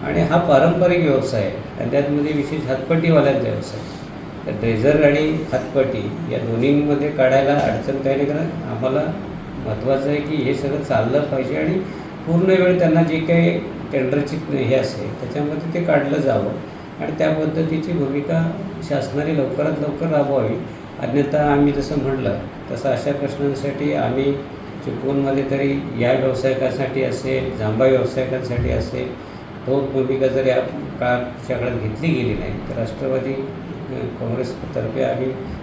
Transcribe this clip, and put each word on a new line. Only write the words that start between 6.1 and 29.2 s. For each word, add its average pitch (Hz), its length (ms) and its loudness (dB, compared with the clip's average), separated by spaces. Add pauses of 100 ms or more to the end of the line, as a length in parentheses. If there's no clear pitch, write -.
या 120 60 -2
दोन्हीमध्ये 143 720 2
काढायला 135 440 4
अडचण 135 480 0
काही 135 140 2
नाही, 139 120 2
कारण 156 420 -4
आम्हाला 127 300 0 (680)
महत्त्वाचं 131 420 0
आहे 147 120 2
की 151 160 -2
हे 135 180 0
सगळं 139 280 -2
चाललं 127 380 2
पाहिजे 135 360 -2
आणि 160 180 0 (520)
पूर्ण 185 360 4
वेळ 180 160 4
त्यांना 165 240 4
जे 160 140 2
काही 170 420 4 (340)
टेंडरची 143 640 0
हे 127 180 2
असेल, - 460 -2
त्याच्यामध्ये 147 600 -4
ते 170 40 0
काढलं 147 320 2
जावं 113 340 2 (540)
आणि 151 140 -4
त्या 156 120 2
पद्धतीची 160 600 0
भूमिका 151 580 0 (320)
शासनाने 147 560 -2
लवकरात 143 400 0
लवकर 143 280 -2
राबवावी. 139 480 2 (460)
अन्यथा 143 520 2
आम्ही 143 200 4
जसं 143 260 -2
म्हटलं 127 400 -2 (320)
तसं, 131 200 -2
अशा 131 220 0
प्रश्नांसाठी 143 840 -2
आम्ही 135 380 2 (520)
चिपळूणमध्ये 139 680 0
तरी 139 320 0 (180)
या 120 120 4
व्यावसायिकांसाठी 131 880 0
असेल, 127 560 -2
जांभा 110 280 2
व्यावसायिकांसाठी 127 840 2
असेल, 123 680 -4 (300)